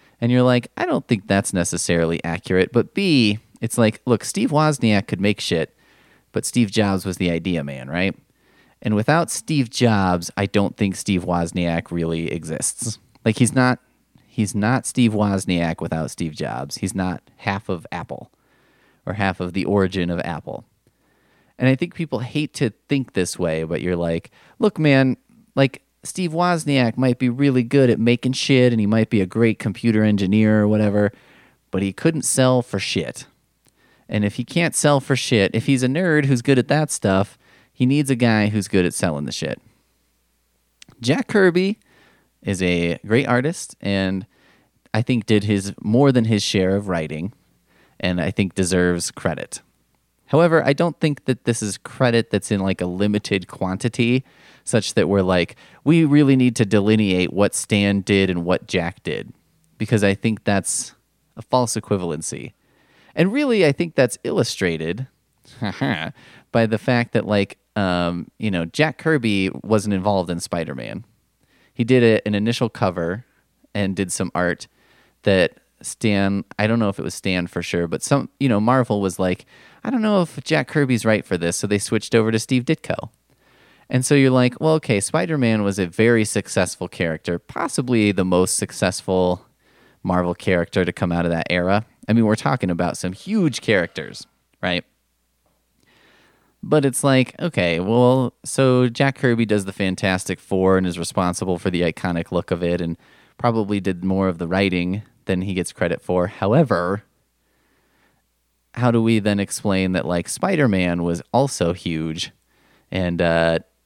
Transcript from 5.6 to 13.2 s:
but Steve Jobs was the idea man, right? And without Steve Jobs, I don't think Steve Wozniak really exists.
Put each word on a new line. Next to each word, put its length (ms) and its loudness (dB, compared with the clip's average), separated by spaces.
but 120 -4
Steve 240 0
Jobs 360 0
was 100 -4
the 160 0
idea 320 -2
man, 260 -12
right? 240 -2
And 160 0
without 340 0
Steve 380 -2
Jobs, 640 0
I 100 -2
don't 300 0
think 220 -2
Steve 260 -2
Wozniak 640 -2
really 440 -4
exists. 640 -8